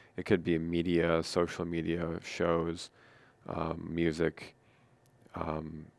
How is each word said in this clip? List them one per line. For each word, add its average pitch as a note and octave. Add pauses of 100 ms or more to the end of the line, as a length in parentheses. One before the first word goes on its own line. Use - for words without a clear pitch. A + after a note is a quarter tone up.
(160)
it F2+
could F2
be E2+
media, E2+
social E2+
media, E2
shows, E2+ (580)
um, E2
music. E2 (800)
Um, D#2 (120)